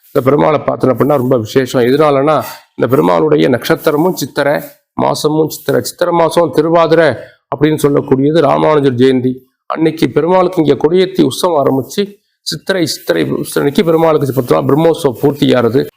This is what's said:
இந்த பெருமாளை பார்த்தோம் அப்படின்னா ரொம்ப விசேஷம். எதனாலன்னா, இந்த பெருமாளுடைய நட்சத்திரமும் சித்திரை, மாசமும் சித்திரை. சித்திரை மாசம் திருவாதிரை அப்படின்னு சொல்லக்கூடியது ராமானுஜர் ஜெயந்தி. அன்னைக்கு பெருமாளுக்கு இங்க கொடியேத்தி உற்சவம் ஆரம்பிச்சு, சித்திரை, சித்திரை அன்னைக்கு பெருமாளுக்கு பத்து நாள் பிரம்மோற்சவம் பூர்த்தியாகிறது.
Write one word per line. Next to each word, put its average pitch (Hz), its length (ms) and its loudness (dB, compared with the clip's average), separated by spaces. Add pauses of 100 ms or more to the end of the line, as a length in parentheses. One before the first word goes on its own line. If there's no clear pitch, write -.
(120)
இந்த 143 100 0
பெருமாளை 147 440 2
பார்த்தோம் 131 260 0
அப்படின்னா 127 260 0
ரொம்ப 127 200 0
விசேஷம். 123 440 -2
எதனாலன்னா, 143 560 2 (380)
இந்த - 140 0
பெருமாளுடைய 151 600 2
நட்சத்திரமும் 156 680 -2
சித்திரை, 143 400 -4 (460)
மாசமும் 151 460 0
சித்திரை. 135 340 -4
சித்திரை 175 320 -4
மாசம் 165 400 0
திருவாதிரை 160 560 2 (400)
அப்படின்னு 151 340 0
சொல்லக்கூடியது 143 580 0
ராமானுஜர் 147 540 2
ஜெயந்தி. 127 380 2 (320)
அன்னைக்கு 156 440 -2
பெருமாளுக்கு 175 540 0
இங்க 143 120 2
கொடியேத்தி 180 460 0
உற்சவம் 156 360 0
ஆரம்பிச்சு, 135 460 -2 (420)
சித்திரை, 175 400 -4
சித்திரை 165 360 -4 (340)
அன்னைக்கு 147 280 0
பெருமாளுக்கு 160 500 0
பத்து 131 200 -2
நாள் 156 120 0
பிரம்மோற்சவம் 147 560 0
பூர்த்தியாகிறது. 127 600 2 (160)